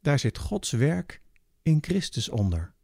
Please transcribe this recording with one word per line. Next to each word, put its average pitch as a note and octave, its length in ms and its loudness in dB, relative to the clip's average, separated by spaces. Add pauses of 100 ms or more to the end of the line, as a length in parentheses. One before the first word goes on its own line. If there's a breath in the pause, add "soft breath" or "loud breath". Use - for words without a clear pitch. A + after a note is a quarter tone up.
daar C#3+ 180 2
zit - 200 -2
Gods - 320 -4
werk D3+ 500 0 (420)
in D#3 180 4
Christus - 480 -2
onder. F2 440 0 (120)